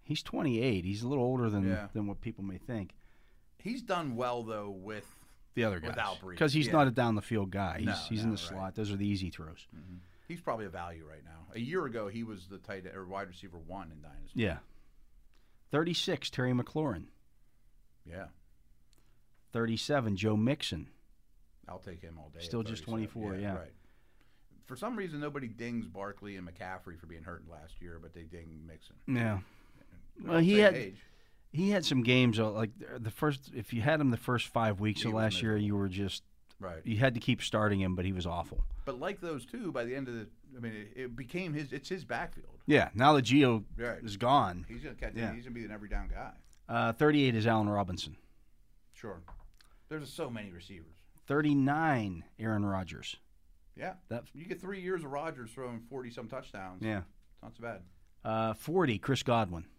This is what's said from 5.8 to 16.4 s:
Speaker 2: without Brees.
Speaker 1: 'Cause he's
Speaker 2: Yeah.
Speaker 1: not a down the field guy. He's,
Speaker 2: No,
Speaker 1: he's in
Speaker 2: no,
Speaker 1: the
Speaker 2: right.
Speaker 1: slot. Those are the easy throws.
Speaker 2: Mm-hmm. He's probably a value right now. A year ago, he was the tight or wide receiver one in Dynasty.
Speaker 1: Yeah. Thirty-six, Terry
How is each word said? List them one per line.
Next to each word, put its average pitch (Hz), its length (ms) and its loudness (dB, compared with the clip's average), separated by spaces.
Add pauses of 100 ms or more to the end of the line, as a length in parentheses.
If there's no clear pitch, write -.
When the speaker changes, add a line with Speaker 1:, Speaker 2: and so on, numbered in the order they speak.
Speaker 2:
without 98 300 -2
Brees. 92 180 -12
Speaker 1:
'Cause 151 160 6
he's 151 120 4
Speaker 2:
Yeah. 113 60 2
Speaker 1:
not 147 160 8
a - 20 4
down 117 240 2
the 104 80 0
field 98 300 0
guy. 92 260 -2
He's, - 80 -2
Speaker 2:
No, 107 60 0 (160)
Speaker 1:
he's 107 160 -2
in 113 60 2
Speaker 2:
no, 104 60 0
Speaker 1:
the 95 60 -6
Speaker 2:
right. - 60 -8 (100)
Speaker 1:
slot. 95 160 -6
Those 107 160 -2
are 101 60 -2
the 101 100 0
easy 95 240 0
throws. 80 460 -14
Speaker 2:
Mm-hmm. 90 200 -14 (300)
He's 170 140 -12
probably 113 240 -4
a 95 60 -8
value 85 380 -10
right 76 160 -18
now. 80 300 -18
A 113 60 -6
year 160 240 -2
ago, 113 240 -4
he 117 160 -6
was 95 240 -12
the 95 100 -14
tight 95 280 -10
or 95 200 -10
wide 98 220 -6
receiver 87 300 -16
one 82 340 -10
in 76 100 -16
Dynasty. 73 380 -8
Speaker 1:
Yeah. 92 180 0 (1120)
Thirty-six, 165 600 0
Terry 127 220 0